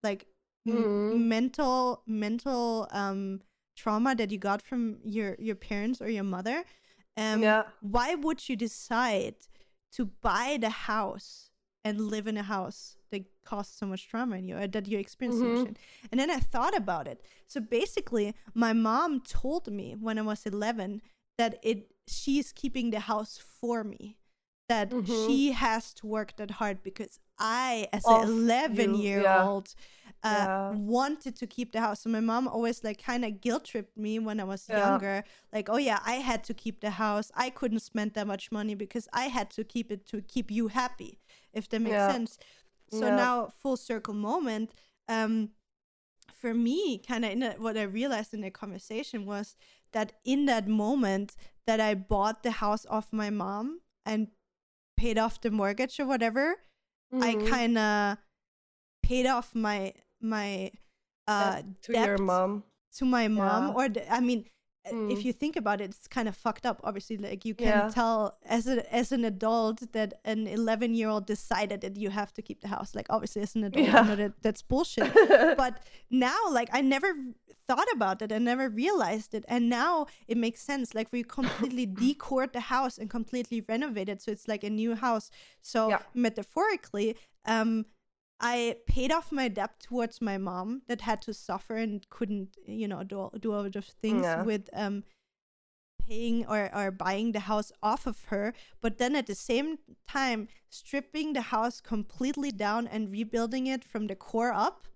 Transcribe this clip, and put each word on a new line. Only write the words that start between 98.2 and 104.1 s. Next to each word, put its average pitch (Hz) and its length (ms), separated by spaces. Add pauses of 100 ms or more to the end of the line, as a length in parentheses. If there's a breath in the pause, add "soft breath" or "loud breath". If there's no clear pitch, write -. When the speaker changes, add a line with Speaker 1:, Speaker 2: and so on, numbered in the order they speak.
Speaker 1:
her, 208 280 (280 soft breath)
but 226 160
then 247 180
at 277 120
the 202 80
same 285 440 (280)
time 240 400 (220 soft breath)
stripping 294 640
the 262 80
house 226 400
completely 262 720
down 208 360
and 214 240
rebuilding 233 560
it 262 180
from 214 220
the 190 80